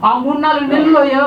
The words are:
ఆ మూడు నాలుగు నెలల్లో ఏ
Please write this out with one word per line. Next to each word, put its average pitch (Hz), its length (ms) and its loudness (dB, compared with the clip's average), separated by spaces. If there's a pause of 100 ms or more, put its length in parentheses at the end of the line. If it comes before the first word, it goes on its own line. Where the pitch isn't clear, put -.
ఆ 247 120 2
మూడు 285 200 -4
నాలుగు 302 280 -2
నెలల్లో 294 400 2
ఏ 269 100 -2 (120)